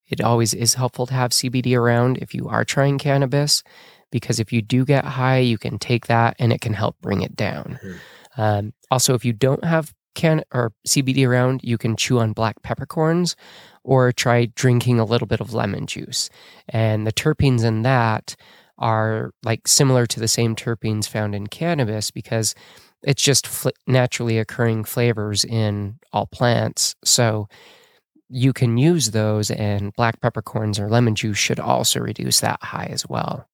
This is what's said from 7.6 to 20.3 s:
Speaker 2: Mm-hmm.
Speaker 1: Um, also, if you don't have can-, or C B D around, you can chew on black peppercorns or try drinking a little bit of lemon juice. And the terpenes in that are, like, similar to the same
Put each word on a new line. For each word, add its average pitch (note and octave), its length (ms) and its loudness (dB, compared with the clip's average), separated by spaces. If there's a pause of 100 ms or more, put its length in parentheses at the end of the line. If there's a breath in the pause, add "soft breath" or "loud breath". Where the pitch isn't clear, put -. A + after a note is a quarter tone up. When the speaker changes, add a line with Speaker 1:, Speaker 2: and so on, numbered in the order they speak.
Speaker 2:
Mm-hmm. - 580 -14
Speaker 1:
Um, G#2 320 0 (180)
also, B2+ 240 2
if A#2 100 -2
you A#2+ 80 0
don't C3 320 0
have D#3+ 300 0 (200)
can-, D#3+ 380 2
or A#2+ 220 -2 (100)
C - 160 0
B C3 140 0
D C3+ 100 4
around, B2 380 2
you A#2 160 -2
can A2 180 -2
chew B2 220 0
on A2 160 0
black A2 280 -4
peppercorns D#3+ 720 -2 (480 loud breath)
or B2+ 280 4
try A#2+ 320 2 (100)
drinking A#2+ 460 2
a A2 60 2
little A#2 200 0
bit A#2 140 -2
of G#2 140 -10
lemon G#2 320 -4
juice. - 420 -8 (400 loud breath)
And A2 380 0
the A2 60 -2
terpenes C3+ 520 2
in A2 180 2
that A#2 540 2 (420 soft breath)
are, A2 540 0 (100)
like, A2+ 260 -4
similar C3 380 4
to - 120 -6
the A2 100 -2
same A2+ 280 0